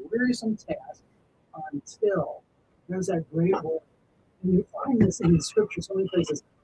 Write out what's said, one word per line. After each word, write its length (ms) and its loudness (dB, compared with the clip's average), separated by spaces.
wearisome 460 0
task 480 -10
until, 680 -2
there's 200 -4
that 240 -4
great 320 2
word. 180 -4
And 100 2
you 100 6
find 380 0
this 180 4
in 140 4
the 80 6
scripture 400 0
so 140 -8
many 180 0
places, 300 0